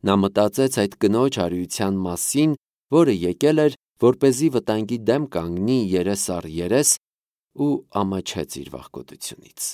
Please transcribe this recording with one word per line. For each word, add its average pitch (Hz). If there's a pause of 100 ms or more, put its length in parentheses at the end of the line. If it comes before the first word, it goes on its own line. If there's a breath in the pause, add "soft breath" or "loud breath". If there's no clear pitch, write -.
Նա 98
մտածեց 104
այդ 101
կնոջ 117
արիության 90
մասին, 95 (400)
որը 147
եկել 143
էր, 151 (160)
որպեսզի 131
վտանգի 110
դեմ 123
կանգնի 90 (100)
երես 92
առ 85
երես, 87 (680)
ու 143 (180)
ամաչեց 95
իր 65
վախկոտությունից։ -